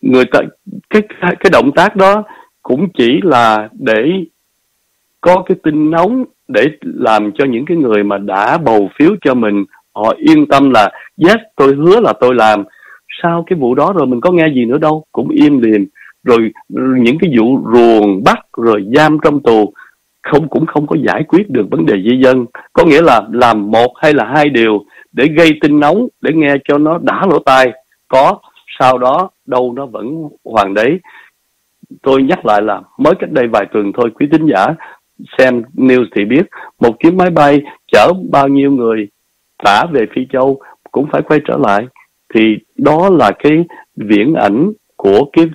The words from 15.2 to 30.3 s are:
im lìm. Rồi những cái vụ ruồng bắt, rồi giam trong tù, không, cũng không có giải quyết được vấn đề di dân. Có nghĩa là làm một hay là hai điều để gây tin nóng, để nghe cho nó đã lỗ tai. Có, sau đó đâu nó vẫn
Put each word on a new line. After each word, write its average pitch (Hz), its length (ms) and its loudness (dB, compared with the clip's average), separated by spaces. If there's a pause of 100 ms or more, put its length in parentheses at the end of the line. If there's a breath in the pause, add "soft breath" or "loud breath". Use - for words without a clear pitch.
im 147 320 2
lìm. 107 260 0 (380 loud breath)
Rồi 113 280 0 (460 loud breath)
những 123 200 0
cái 180 200 0
vụ 117 220 0 (120)
ruồng 110 520 4
bắt, 208 140 0 (180)
rồi 110 280 -2 (100)
giam 151 280 2
trong 147 200 0
tù, 110 300 2 (500 loud breath)
không, 151 260 -2
cũng - 180 -2
không 147 200 -4
có 160 100 -4 (100)
giải 101 160 -4
quyết 190 280 0
được 117 200 -2
vấn 156 160 -2
đề 123 80 0
di 113 280 -2
dân. 127 240 2 (260 loud breath)
Có - 120 2
nghĩa 156 180 4
là 123 200 4 (100)
làm 113 380 0
một 117 320 2
hay 151 120 2
là 120 100 0 (100)
hai 151 140 2
điều 113 360 0 (280 soft breath)
để 127 140 -2 (100)
gây 160 240 4
tin 151 200 2
nóng, 190 280 0 (140)
để 127 120 -2
nghe 143 200 0 (140)
cho 147 100 0
nó 156 200 0
đã 165 320 -4
lỗ 147 80 -2
tai. 131 340 2 (360)
Có, 151 300 2 (400 soft breath)
sau 127 200 2
đó 143 320 -2 (160)
đâu 127 300 -2
nó 139 100 -10
vẫn 127 420 -12 (160)